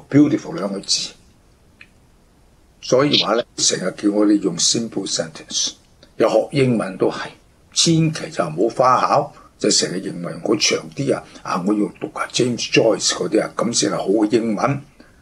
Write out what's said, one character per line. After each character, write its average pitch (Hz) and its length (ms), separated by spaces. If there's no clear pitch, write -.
beautiful 143 460
兩 95 180
個 98 80
字。 - 300
所 131 240
以 143 180
話 98 120
呢， 120 80
成 - 220
日 - 180
叫 104 140
我 104 160
哋 104 140
用 87 160
simple 113 500
sentence， - 680
又 110 120
學 110 240
英 127 260
文 95 180
都 107 140
係， - 180
千 160 400
祈 - 180
就 95 140
唔 85 240
好 - 60
花 127 260
巧， 110 320
就 104 120
成 - 200
日 87 60
認 90 280
為 80 100
我 - 120
長 - 220
啲 135 200
啊， - 100
啊， - 240
我 107 80
要 104 120
讀 - 140
啊 - 160
James 123 400
Joyce 110 440
嗰 90 140
啲 101 140
啊， - 140
咁 110 160
先 110 180
係 87 60
好 85 100
嘅 104 240
英 113 240
文。 123 280